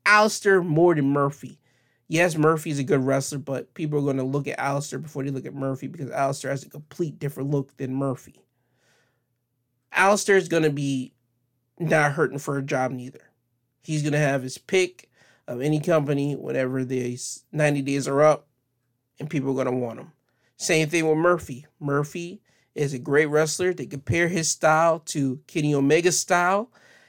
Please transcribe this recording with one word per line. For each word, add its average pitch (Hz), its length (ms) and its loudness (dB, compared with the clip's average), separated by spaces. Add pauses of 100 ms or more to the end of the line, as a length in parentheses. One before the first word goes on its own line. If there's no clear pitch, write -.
Aleister 202 600 4
more 165 300 4
than 139 140 2
Murphy. 143 500 -2 (480)
Yes, 160 280 2
Murphy's 156 440 2
a 135 40 -2
good 135 220 2
wrestler, 135 320 -2
but 135 360 -8
people 151 260 -2
are 139 60 -2
gonna 135 180 -2
look 139 240 -4
at - 100 -6
Aleister 139 440 -4
before 151 220 -10
they 139 60 -6
look 135 160 -8
at 131 80 -12
Murphy 135 340 -6
because 135 220 -10
Aleister 135 400 -4
has 139 140 -6
a - 60 -20
complete - 500 -8
different 139 320 -6
look 139 260 -4
than 131 160 -8
Murphy. 135 500 -8 (1500)
Aleister 202 420 4
is 180 120 4
gonna 160 220 2
be 139 440 -4 (640)
not 156 360 2
hurting 143 260 -2
for 143 180 -6
a 135 60 -4
job 131 280 -2
neither. 127 400 -14 (500)
He's 151 220 -4
gonna 147 140 0
have 139 260 0
his 127 140 -10
pick - 520 -2 (380)
of 123 140 -6
any 151 180 2
company 147 560 0
whenever 131 500 -4
these 123 640 -8
ninety 147 300 2
days 139 260 -2
are 139 140 2
up, 151 260 4 (720)
and 147 100 -10
people 135 220 -2
are 131 120 -2
gonna 127 140 -2
want 117 220 -6
him. 156 120 -20 (460)
Same 160 320 0
thing 160 180 2
with 156 100 4
Murphy. 165 480 0 (140)
Murphy 151 600 -4 (340)
is 143 180 -4
a 127 60 -8
great 143 280 2
wrestler. 156 460 0
They 160 120 -8
compare 165 420 -2
his 165 220 -2
style 160 500 2
to 139 480 -4
Kenny 147 260 0
Omega's 156 460 4
style, 185 500 0 (400)